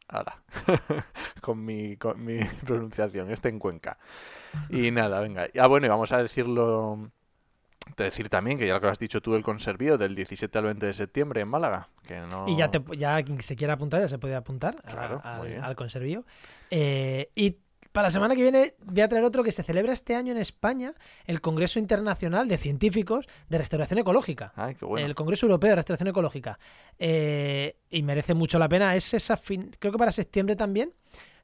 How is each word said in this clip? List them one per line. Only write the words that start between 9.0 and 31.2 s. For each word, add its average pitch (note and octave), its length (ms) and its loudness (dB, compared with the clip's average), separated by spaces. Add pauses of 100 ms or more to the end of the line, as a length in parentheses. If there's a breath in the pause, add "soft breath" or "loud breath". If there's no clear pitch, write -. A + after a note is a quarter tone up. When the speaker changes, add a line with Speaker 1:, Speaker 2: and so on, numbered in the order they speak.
Speaker 1:
tú A2+ 140 0
del A2 80 2
Conservío, A2+ 560 0
del G2 160 0
diecisiete G2 440 -6
al G#2+ 60 2
veinte G#2 220 -2
de G2+ 80 -2
septiembre A#2 460 -2
en G2+ 80 -2
Málaga, B2+ 400 -2 (180)
que F2 140 -12
no F#3+ 280 -8
Speaker 2:
Y F3 80 2
ya D#3 140 2
te, D#3 100 0 (160)
ya D3 260 0
quien C#3 180 -6
se C3 160 -8
quiera D3 180 0
apuntar, D3 260 -2
ya G3 80 2
se C3+ 100 -6
puede C3+ 160 -6
apuntar C3 500 -4
a, - 60 -16
Speaker 1:
Claro, A#2+ 320 -8
Speaker 2:
al, A#2+ 160 -10
Speaker 1:
muy A#2+ 100 -8
bien. B2+ 160 -10
Speaker 2:
al C3 120 -8
Conservío. C3 480 -6 (460 soft breath)
Eh, C#3 640 0
y G3+ 220 2 (360)
para G3+ 160 4
la - 20 2
semana G3+ 240 2
que B3+ 80 4
viene C4 320 6 (100)
voy F#3+ 180 2
a A3 60 6
traer A3+ 160 4
otro A#3+ 200 2
que A3+ 80 2
se - 100 -4
celebra F#3+ 300 2
este A#3+ 240 -2
año B3 160 -2
en A#3+ 60 -2
España, B3+ 560 -2 (320 soft breath)
el E3 140 -2
Congreso E3 380 0
Internacional G#3 680 0
de F3 100 2
Científicos G3+ 680 0 (220 soft breath)
de E3 100 2
Restauración D#3 420 -2
Ecológica. F#3 560 0
Speaker 1:
Ay, A#2+ 180 -6
qué - 100 -14
bueno. C3 220 -2
Speaker 2:
El D3 80 -4
Congreso E3+ 320 0
Europeo G3 240 6
de G3+ 60 6
Restauración F3 320 0
Ecológica. D3+ 500 -2 (400 soft breath)
Eh, D3 800 0 (120)
y E3 140 0
merece C#3+ 320 2
mucho E3 240 4
la D#3+ 100 6
pena. F#3 280 4
Es - 180 0
esa G3+ 220 0
fin, - 420 -6
creo G3+ 140 -2
que A3 60 0
para A3 140 4
septiembre G3+ 440 0
también. G#3+ 360 0 (520 soft breath)